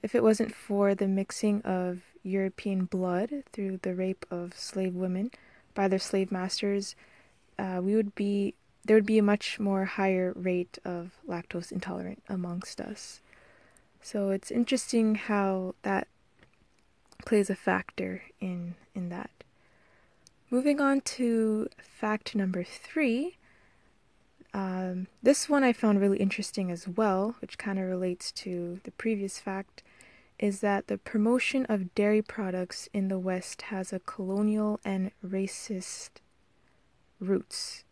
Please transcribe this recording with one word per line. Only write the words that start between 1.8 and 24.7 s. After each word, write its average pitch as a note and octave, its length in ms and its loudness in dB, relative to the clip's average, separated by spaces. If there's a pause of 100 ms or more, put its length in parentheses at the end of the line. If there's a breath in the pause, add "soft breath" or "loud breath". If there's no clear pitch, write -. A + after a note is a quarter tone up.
European F#3+ 640 -2
blood F#3 580 -2 (100)
through F#3+ 300 -4
the F#3 120 -2
rape F#3 360 -2
of F3 260 -8
slave F#3 380 -4
women F#3 360 -2 (440 loud breath)
by G3 140 2
their F#3+ 100 4
slave F#3+ 320 0
masters, G3 640 -2 (640 soft breath)
uh, F#3 240 -2
we G3 140 2
would G#3 180 0
be, G3+ 400 0 (300)
there A3 120 8
would G#3 100 6
be A3 120 6
a G#3 40 6
much G#3 360 2
more G3 280 2
higher F#3+ 500 2
rate F3+ 480 -2
of F3+ 340 -8 (100)
lactose F3 440 -6
intolerant F#3 560 -8
amongst F3+ 520 -6
us. - 400 -12 (840 soft breath)
So G3+ 280 -2
it's G3 200 -2
interesting A#3 680 2
how F#3+ 680 0
that G3 240 0 (1200)
plays G#3 240 4
a F#3+ 40 2
factor F#3 680 -2 (180)
in, F3 340 -6 (200)
in F3+ 160 -6
that. F3 200 -10 (1200 soft breath)
Moving C#4 300 4
on C#4 220 4
to A3+ 680 2 (100)
fact - 560 -4
number F#3+ 300 0
three. C#4+ 720 -2 (1160 soft breath)
Um, F#3 540 -4 (160)